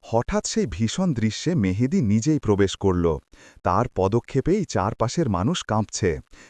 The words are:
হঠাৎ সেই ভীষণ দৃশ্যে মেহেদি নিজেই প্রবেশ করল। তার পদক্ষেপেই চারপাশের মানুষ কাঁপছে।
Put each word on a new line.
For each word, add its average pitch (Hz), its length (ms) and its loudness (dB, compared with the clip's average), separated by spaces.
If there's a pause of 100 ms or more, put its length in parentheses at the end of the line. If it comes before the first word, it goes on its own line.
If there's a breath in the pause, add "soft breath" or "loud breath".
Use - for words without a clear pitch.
হঠাৎ 123 420 -2
সেই 214 200 -2
ভীষণ 117 480 0
দৃশ্যে 110 400 -2
মেহেদি 123 480 0
নিজেই 113 360 2
প্রবেশ 101 380 2
করল। 87 420 2 (440 loud breath)
তার 101 240 2 (100)
পদক্ষেপেই 127 680 0
চারপাশের 113 640 -2
মানুষ 104 360 0
কাঁপছে। 101 560 -2 (300 loud breath)